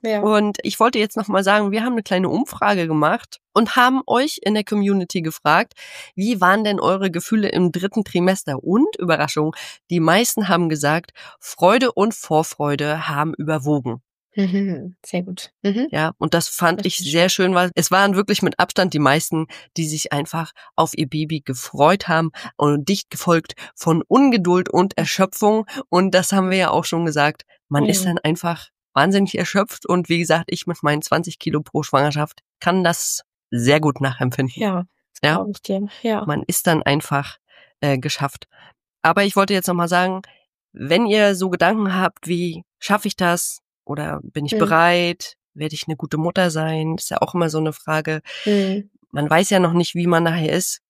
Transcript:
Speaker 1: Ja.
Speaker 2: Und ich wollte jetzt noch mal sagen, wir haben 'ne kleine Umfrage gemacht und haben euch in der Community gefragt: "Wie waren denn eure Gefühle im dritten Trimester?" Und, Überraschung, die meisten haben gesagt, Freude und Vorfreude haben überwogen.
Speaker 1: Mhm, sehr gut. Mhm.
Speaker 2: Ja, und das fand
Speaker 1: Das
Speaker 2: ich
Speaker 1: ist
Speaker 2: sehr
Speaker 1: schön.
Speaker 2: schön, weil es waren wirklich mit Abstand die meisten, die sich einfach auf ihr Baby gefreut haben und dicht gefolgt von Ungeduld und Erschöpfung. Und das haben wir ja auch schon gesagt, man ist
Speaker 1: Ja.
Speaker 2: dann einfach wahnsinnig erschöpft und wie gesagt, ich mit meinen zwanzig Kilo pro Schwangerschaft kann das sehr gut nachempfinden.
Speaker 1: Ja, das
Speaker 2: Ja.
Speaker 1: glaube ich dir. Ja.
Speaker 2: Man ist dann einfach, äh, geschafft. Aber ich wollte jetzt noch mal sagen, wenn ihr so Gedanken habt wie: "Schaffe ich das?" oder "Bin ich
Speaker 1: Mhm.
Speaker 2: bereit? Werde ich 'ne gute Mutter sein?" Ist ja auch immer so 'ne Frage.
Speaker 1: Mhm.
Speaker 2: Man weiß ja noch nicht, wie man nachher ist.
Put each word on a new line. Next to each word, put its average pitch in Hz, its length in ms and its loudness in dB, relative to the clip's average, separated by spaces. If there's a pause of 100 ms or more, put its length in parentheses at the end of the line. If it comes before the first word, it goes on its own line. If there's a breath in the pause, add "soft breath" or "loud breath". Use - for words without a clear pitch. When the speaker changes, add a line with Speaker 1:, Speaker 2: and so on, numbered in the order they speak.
Speaker 1:
Ja. 214 300 0
Speaker 2:
Und 208 320 2
ich - 160 -4
wollte 233 200 4
jetzt 208 180 -2
noch 214 100 -6
mal 190 160 0
sagen, 202 280 2
wir 220 120 -4
haben 247 120 -4
'ne 214 80 -4
kleine 185 260 0
Umfrage 202 580 -2
gemacht 156 520 -2 (140)
und 220 220 2
haben 254 300 4
euch 262 360 0
in 208 120 0
der 214 100 0
Community 196 580 0
gefragt: 160 520 0 (420 loud breath)
"Wie 202 260 0
waren 196 220 4
denn 208 160 0
eure 190 300 0
Gefühle 202 400 -2
im 175 220 2
dritten 196 320 -2
Trimester?" 175 600 -2
Und, 262 340 2
Überraschung, 151 580 0 (340 loud breath)
die 175 100 2
meisten 190 480 2
haben 175 220 2
gesagt, 151 420 -2 (280 loud breath)
Freude 226 520 2
und 208 220 0
Vorfreude 151 920 -2
haben 147 260 -2
überwogen. 143 680 -2 (340)
Speaker 1:
Mhm, 185 680 -2
sehr 180 180 -6
gut. 185 300 -12 (100)
Mhm. 214 280 0
Speaker 2:
Ja, 160 280 -2
und 160 160 -4
das 170 140 0
fand 180 320 0
Speaker 1:
Das 202 60 -4
Speaker 2:
ich 180 120 -4
Speaker 1:
ist 185 120 -8
Speaker 2:
sehr 170 180 4
Speaker 1:
schön. - 0 -
Speaker 2:
schön, 185 260 2
weil 180 200 2
es - 160 0
waren 196 260 4
wirklich 202 260 0
mit - 160 0
Abstand 180 360 2
die 151 40 0
meisten, 151 480 2 (300 loud breath)
die 165 100 -2
sich 151 260 -6
einfach 160 400 -6 (240 loud breath)
auf 165 200 0
ihr 147 120 -2
Baby 156 320 -4
gefreut 143 680 0
haben 165 220 0 (260 loud breath)
und 147 320 0
dicht - 220 -2
gefolgt - 440 -2 (220 loud breath)
von 165 320 0
Ungeduld 196 600 4
und 196 260 0
Erschöpfung. 208 680 0 (240 loud breath)
Und 185 240 2
das 185 180 2
haben 190 180 2
wir 190 80 0
ja 180 120 2
auch 165 140 0
schon 170 200 -2
gesagt, 151 380 0 (260 soft breath)
man 143 180 2
ist 196 200 0
Speaker 1:
Ja. - 0 -
Speaker 2:
dann 170 120 0
einfach 170 500 -4 (260)
wahnsinnig 190 440 2
erschöpft - 480 -4
und 180 220 0
wie 170 100 2
gesagt, 165 300 2
ich - 180 -6
mit 170 160 -6
meinen 151 200 2
zwanzig - 360 -4
Kilo 151 240 -2
pro 156 200 -6
Schwangerschaft 147 580 0 (200)
kann 185 240 0
das - 380 -2 (280)
sehr 123 300 4
gut 147 200 0
nachempfinden. 131 600 -2
Speaker 1:
Ja, 185 220 -2 (280)
das - 100 -18
Speaker 2:
Ja. 147 120 4
Speaker 1:
glaube 196 180 -4
ich - 100 -14
dir. 202 260 -4 (140)
Ja. 214 240 -2
Speaker 2:
Man 147 200 -4
ist - 200 -4
dann 160 160 2
einfach, 143 560 -2 (420 soft breath)
äh, 143 180 0
geschafft. - 500 -6 (540 soft breath)
Aber 170 220 4
ich 202 120 0
wollte 196 180 2
jetzt 185 140 0
noch 180 60 0
mal 170 140 0
sagen, 185 340 0 (500 soft breath)
wenn 175 340 0
ihr 208 300 4
so 185 140 -2
Gedanken 190 460 0
habt 185 320 -2
wie: 170 360 -4 (160)
"Schaffe 208 280 -2
ich - 80 -8
das?" 175 440 -2 (260)
oder 147 380 -8
"Bin 147 220 -8
ich 139 60 -4
Speaker 1:
Mhm. 220 60 -2
Speaker 2:
bereit? 175 760 2 (200)
Werde 151 220 -8
ich - 120 -10
'ne 156 80 -4
gute 151 220 -6
Mutter 175 320 0
sein?" 160 460 -2
Ist - 140 -8
ja - 120 -2
auch - 120 -6
immer 170 160 0
so 156 100 -2
'ne 156 140 -2
Frage. 156 480 -4 (240 loud breath)
Speaker 1:
Mhm. 202 440 0 (220)
Speaker 2:
Man 147 180 -2
weiß 170 200 2
ja 196 100 4
noch 175 140 2
nicht, 175 220 0
wie 175 120 -2
man 170 160 2
nachher 165 280 -2
ist. - 380 -4